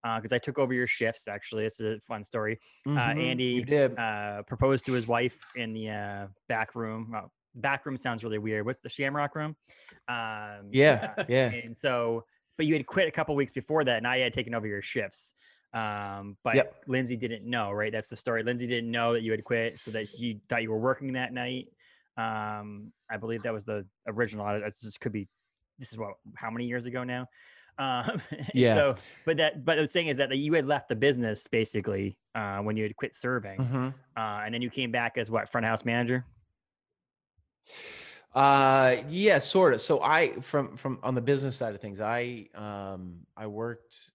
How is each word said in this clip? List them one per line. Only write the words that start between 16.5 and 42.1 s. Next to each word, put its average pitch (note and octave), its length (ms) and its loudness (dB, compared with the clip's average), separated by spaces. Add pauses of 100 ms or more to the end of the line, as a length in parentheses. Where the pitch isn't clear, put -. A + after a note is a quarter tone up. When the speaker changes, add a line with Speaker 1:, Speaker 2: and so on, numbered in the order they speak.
Speaker 2:
Yep. - 320 2
Speaker 1:
Lindsay B2+ 280 0
didn't A2+ 320 -6
know, A#2 220 -2
right? G#2 220 -2
That's G#2+ 160 -6
the A2+ 80 -14
story. A2+ 260 -2
Lindsay A#2+ 240 -2
didn't A#2 240 -2
know A#2 240 2
that A#2 80 0
you A2+ 80 -2
had A2 140 -2
quit, A2+ 340 -2
so - 140 -14
that A2 160 -6
she A2+ 400 -6
thought A#2 140 0
you A2+ 80 -4
were A2 100 0
working C3 340 0
that B2+ 180 -4
night. B2+ 360 -6 (480)
Um, G#2+ 760 -6 (160)
I A2+ 100 -6
believe A2 260 -4
that A2+ 100 -2
was G2+ 100 -8
the G#2 220 -6 (200)
original. G#2+ 380 -2
I, G#2 120 -2
I G#2 120 -4
just G#2+ 320 -14
could A2+ 120 -4
be, G#2 160 -6 (500)
this C3 140 -14
is A2 40 -14
what, G2+ 200 -10 (180)
how A#2 160 -8
many A#2+ 160 -4
years A#2+ 200 -4
ago B2 180 -6
now? B2 240 -6 (500)
Um, C3+ 480 -2
<laughs> - 40 -14
and - 220 -10
Speaker 2:
Yeah. B2 220 6
Speaker 1:
so, C#3 200 4 (300)
but D#3+ 140 2
that, D3+ 260 0
but D#3 140 4
I - 20 2
was D3+ 100 2
saying E3+ 180 0
is C3+ 100 0
that, C#3 100 2
that C3+ 80 0
you D3 160 0
had D#3 140 4
left C#3 240 0
the A#2+ 60 0
business A#2+ 500 2
basically, G2+ 720 0 (160)
uh, G2+ 240 -4
when G#2+ 180 -2
you A2 60 0
had G#2+ 140 -4
quit - 180 -6
serving, G#2 460 -4
Speaker 2:
Mm-hmm. B2+ 280 0 (260)
Speaker 1:
uh, G#2+ 300 -4
and A2 80 -6
then A#2+ 80 -4
you B2 80 -2
came A#2+ 240 -4
back A#2 240 0
as A2 140 -2
what, G#2+ 180 0
front A2+ 160 -2
house A2+ 220 0
manager? A#2+ 400 0 (2000)
Speaker 2:
Uh, C3+ 640 8 (120)
yeah, F3+ 300 6
sorta. D#3 400 6
So C#3 240 4
I, D#3 380 4
from, C#3 360 -2
from C3 260 -4
on C3 120 0
the B2+ 60 0
business C3+ 360 2
side A2+ 180 -4
of G2+ 60 -12
things, G2+ 200 -10
I, A#2+ 540 -2